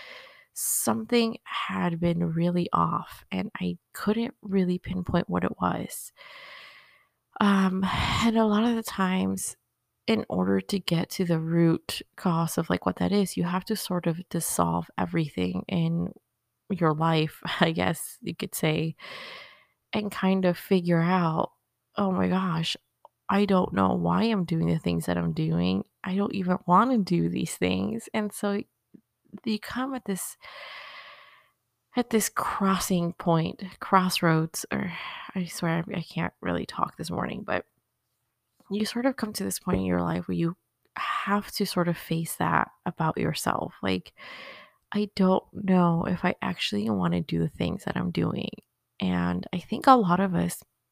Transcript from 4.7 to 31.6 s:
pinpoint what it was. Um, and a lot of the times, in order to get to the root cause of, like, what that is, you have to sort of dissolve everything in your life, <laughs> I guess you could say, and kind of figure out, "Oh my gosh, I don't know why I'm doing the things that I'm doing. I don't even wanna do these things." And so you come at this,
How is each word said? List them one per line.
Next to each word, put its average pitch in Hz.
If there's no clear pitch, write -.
pinpoint 175
what 175
it -
was. -
Um, 190
and 226
a 220
lot 214
of 240
the 226
times, 190
in 220
order 185
to 196
get 170
to -
the 170
root 165
cause 165
of, 165
like, -
what 180
that 180
is, 202
you 175
have 180
to 220
sort 180
of 170
dissolve 170
everything 175
in 170
your 165
life, 160
<laughs> -
I 165
guess 170
you 170
could -
say, 160
and 208
kind 190
of 180
figure 175
out, 170
"Oh 196
my 190
gosh, 175
I 202
don't 190
know 190
why 175
I'm 214
doing 165
the 170
things 170
that 180
I'm 170
doing. 165
I 190
don't 202
even 180
wanna 226
do 170
these -
things." 190
And 214
so 202
you 214
come 262
at 254
this, -